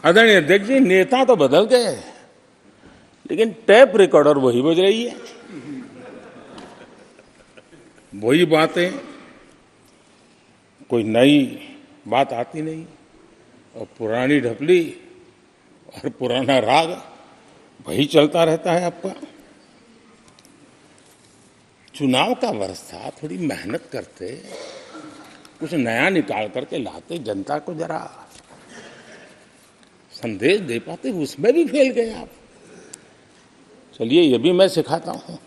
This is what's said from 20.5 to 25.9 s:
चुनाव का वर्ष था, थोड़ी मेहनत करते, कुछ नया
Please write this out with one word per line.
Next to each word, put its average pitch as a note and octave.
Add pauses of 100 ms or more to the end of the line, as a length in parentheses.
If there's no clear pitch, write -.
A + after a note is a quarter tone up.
चुनाव D3
का B3
वर्ष F#2+
था, G#2
थोड़ी E3
मेहनत C3+
करते, A2+ (1200)
कुछ D#3
नया B2